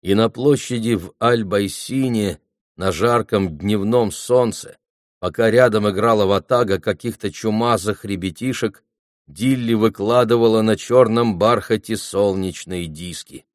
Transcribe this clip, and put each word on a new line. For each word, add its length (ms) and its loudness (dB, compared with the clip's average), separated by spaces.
И 120 2
на 140 4
площади 640 0
в 280 -6
Аль-Байсине, 1160 -2
на 160 -2
жарком 640 0
дневном 560 0
солнце, 640 -2
пока 320 0
рядом 380 4
играла 380 2
ватага 520 0
каких-то 540 -6
чумазых 720 -2
ребятишек, 800 -6
Дилли 460 -2
выкладывала 880 2
на 160 2
чёрном 640 2
бархате 580 0
солнечные 920 -4
диски. 680 -14